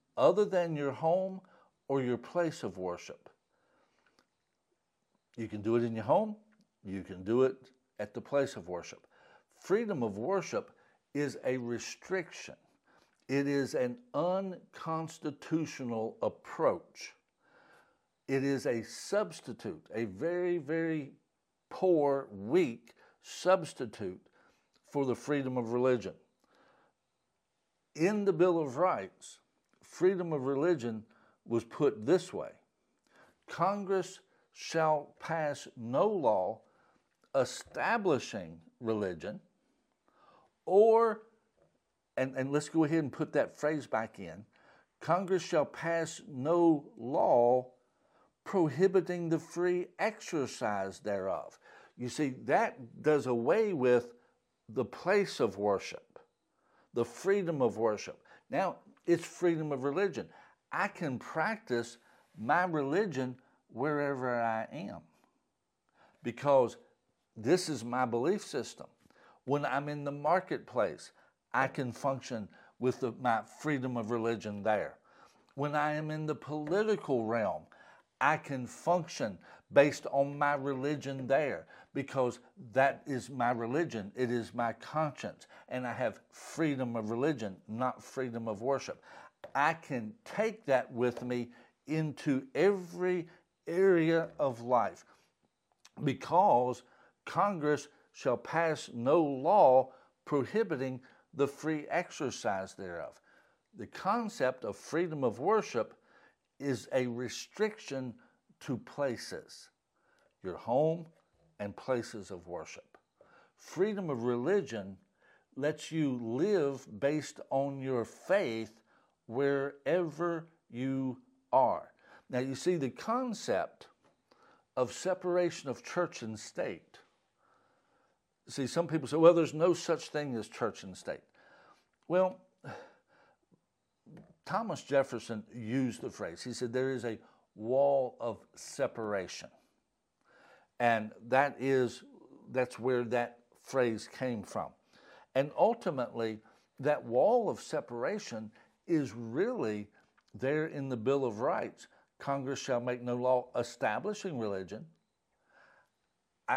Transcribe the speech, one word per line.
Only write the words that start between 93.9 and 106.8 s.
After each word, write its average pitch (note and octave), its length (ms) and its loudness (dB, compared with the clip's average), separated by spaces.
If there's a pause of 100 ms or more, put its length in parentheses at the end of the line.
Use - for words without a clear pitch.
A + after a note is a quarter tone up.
of B2+ 220 0
life A#2 440 2 (1000)
because C#3+ 800 2 (420)
Congress D3+ 640 0 (260)
shall B2 240 0
pass D#3+ 560 -2
no C3 280 4
law C#3 680 6 (360)
prohibiting C3+ 760 -2 (320)
the C#3 140 2
free D3+ 420 -4
exercise A2 840 -4
thereof. E2+ 460 -10 (580)
The G#2 100 -10
concept G3 800 -2
of G2+ 100 -6
freedom D#3 480 -2
of A2+ 160 0
worship E3+ 560 0 (640)
is C3 340 -2